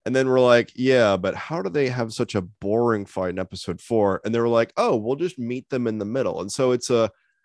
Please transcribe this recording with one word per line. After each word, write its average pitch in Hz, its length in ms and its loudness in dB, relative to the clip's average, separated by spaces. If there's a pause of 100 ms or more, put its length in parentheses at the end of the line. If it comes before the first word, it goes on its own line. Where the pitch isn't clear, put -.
and 120 120 -4
then 131 120 2
were 127 120 4
like, 120 340 4
"Yeah, 123 420 4
but 92 180 -4
how 170 280 -8
do 190 60 -6
they 147 200 0
have 120 240 -4
such - 220 -6
a 104 60 0
boring 104 640 -2
fight 92 260 -6
in 90 80 -6
episode 92 420 -8
four?" 101 440 2
And 110 100 -2
they 117 60 0
were 117 80 2
like, 117 280 2
"Oh, 214 200 2
we'll 113 200 -4
just 165 220 -6
meet 123 300 -8
them 123 180 -4
in 110 120 -4
the 101 60 -4
middle." 107 360 -4
And 98 100 -8
so 127 220 0
it's 123 180 -2
a, 113 200 2 (340)